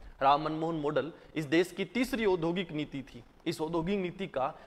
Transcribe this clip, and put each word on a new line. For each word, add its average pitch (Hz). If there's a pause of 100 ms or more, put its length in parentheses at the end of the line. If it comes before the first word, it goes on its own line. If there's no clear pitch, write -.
(220)
राव 143
मनमोहन 156
मॉडल 147 (260)
इस 160
देश 165
की 190
तीसरी 233
औद्योगिक 175
नीति 147
थी। 120 (240)
इस 170
औद्योगिक 165
नीति 180
का 139 (140)